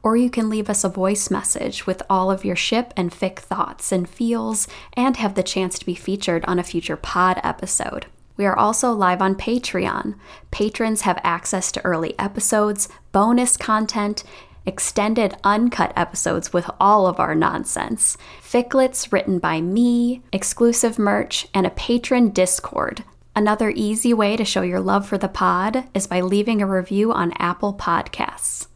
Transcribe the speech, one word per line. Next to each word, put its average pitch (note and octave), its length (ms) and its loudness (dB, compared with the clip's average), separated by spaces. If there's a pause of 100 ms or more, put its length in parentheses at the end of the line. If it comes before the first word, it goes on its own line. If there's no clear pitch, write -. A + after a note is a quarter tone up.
or A3 140 2
you B3 140 4
can A3 180 -2
leave G#3+ 220 -2
us G3+ 120 0
a F#3+ 60 0
voice F#3+ 420 0
message - 560 -4
with - 220 -4
all F#3+ 220 2
of F#3+ 140 -2
your F#3 120 -2
ship A#3+ 400 -2
and F3 160 0
fic - 260 -4
thoughts - 540 -6
and F3+ 160 0
feels, A3+ 580 -2 (280)
and B3 240 0
have G3+ 160 -2
the F#3 80 0
chance F#3+ 360 -2
to - 80 -12
be F3 80 -4
featured F3+ 520 -2
on F3+ 120 2
a F3 60 0
future E3 320 -4
pod F#3 480 0
episode. - 600 -4 (320)
We G3+ 80 2
are F#3+ 100 4
also A#3 360 2
live F#3 280 2
on F#3+ 140 2
Patreon. G#3 800 -4 (360)
Patrons A3 520 0
have F3+ 200 0
access F3+ 500 -2
to - 120 -6
early - 340 -2
episodes, G#3 680 0 (240)
bonus A#3+ 460 4
content, G#3+ 680 -2 (400)
extended G#3 800 0
uncut G#3 520 2
episodes - 580 -2
with - 160 0 (100)
all G3+ 260 6
of F3+ 140 0
our - 140 2
nonsense, - 840 -2 (240)
ficlets B3+ 720 0
written F#3+ 260 0
by D#3+ 220 0
me, A#3+ 640 2 (100)
exclusive A#3 680 2
merch, G#3 540 0
and F#3 140 2
a F#3 40 0
patron A#3+ 600 2
Discord. - 760 -2 (320)
Another G#3 400 2
easy G#3+ 360 0
way G#3+ 240 2
to A3+ 80 0
show G3 180 0
your F3+ 180 0
love G3 260 0
for G3+ 100 -2
the F#3+ 120 -2
pod G3 560 0 (100)
is F#3+ 140 -2
by F3+ 120 0
leaving G3+ 400 2
a G3 60 0
review G3 460 0
on F3 260 0
Apple F3 340 -2
Podcasts. - 1040 -4